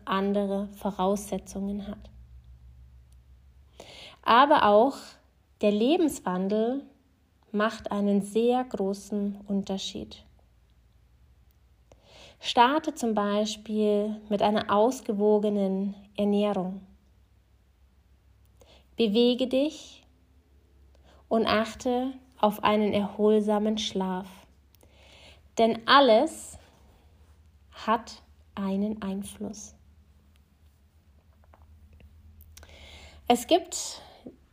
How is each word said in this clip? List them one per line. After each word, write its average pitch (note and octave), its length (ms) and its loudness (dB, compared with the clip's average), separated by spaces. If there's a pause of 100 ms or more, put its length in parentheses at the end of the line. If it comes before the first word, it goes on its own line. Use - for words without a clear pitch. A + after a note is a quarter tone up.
andere G3 640 -2
Voraussetzungen G3 1200 -6
hat. G#3 120 -14 (2250)
Aber C4+ 440 6
auch A3 300 6 (640)
der G#3 120 2
Lebenswandel A3+ 1120 0 (640)
macht G#3+ 400 -2
einen G3+ 300 0
sehr A#3+ 420 0
großen G3+ 800 -6
Unterschied. G3 800 -8 (2250)
Starte C#4+ 540 2
zum A3+ 200 -2
Beispiel G#3+ 1040 -2 (120)
mit G3+ 120 0
einer G#3 300 0
ausgewogenen G#3 1200 0 (220)
Ernährung. G3+ 640 0 (2250)
Bewege A#3+ 520 2
dich C#4 580 -4 (1200)
und A3+ 180 2
achte B3 680 -2 (260)
auf G#3 240 0
einen G#3+ 300 2
erholsamen G#3 800 0
Schlaf. F#3+ 500 -6 (1300)
Denn A3+ 280 2
alles C4 680 4 (1160)
hat - 500 -6 (320)
einen G3+ 480 -4
Einfluss. G3 720 -12 (3500)
Es A#3+ 220 0
gibt, - 520 -2 (520)